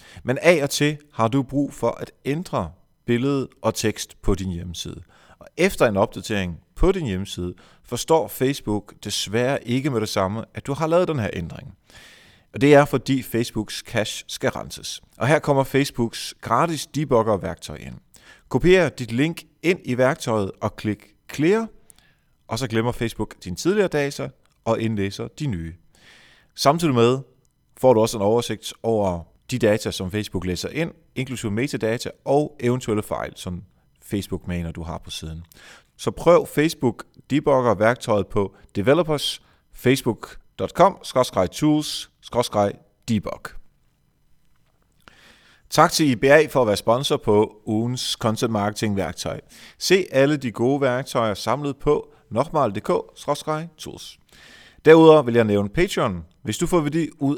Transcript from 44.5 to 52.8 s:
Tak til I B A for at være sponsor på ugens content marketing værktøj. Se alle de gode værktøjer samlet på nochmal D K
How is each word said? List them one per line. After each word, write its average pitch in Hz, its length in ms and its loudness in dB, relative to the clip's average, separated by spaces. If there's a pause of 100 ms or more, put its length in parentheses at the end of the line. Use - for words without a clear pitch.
Tak 160 220 4
til 156 180 2
I 123 60 2
B 101 80 -8
A 147 260 8
for 135 120 2
at 120 60 2
være 101 100 2
sponsor 135 400 0
på 107 480 2
ugens 117 540 -2
content 113 320 -2
marketing 104 460 -2
værktøj. 82 420 -6 (380)
Se - 340 2
alle 139 260 2
de 127 140 -6
gode 127 300 0
værktøjer 123 520 -2
samlet 135 440 -4
på - 340 -2 (200)
nochmal 135 400 0
D 101 80 -6
K - 100 -8 (260)